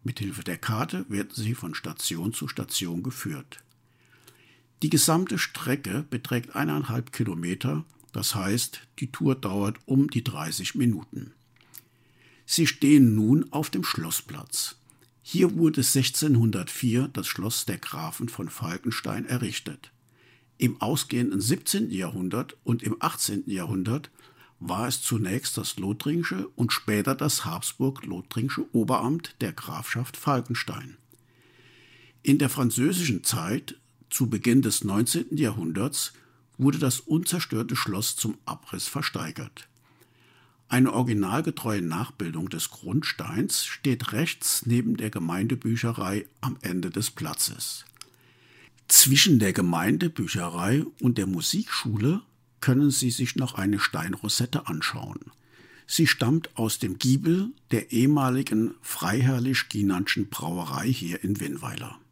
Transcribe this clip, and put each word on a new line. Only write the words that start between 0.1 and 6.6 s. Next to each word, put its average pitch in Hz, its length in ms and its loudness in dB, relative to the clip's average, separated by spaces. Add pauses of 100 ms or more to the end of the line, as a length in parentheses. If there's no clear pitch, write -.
der 87 140 -6
Karte 151 500 -4
werden 101 240 -4
Sie 113 220 -2
von 82 200 -10
Station 85 600 -6
zu 73 120 -6
Station 85 560 -6
geführt. 80 640 -10 (1160)
Die 156 80 2
gesamte 165 480 4
Strecke 131 720 -4
beträgt 120 440 -4
eineinhalb 139 560 -2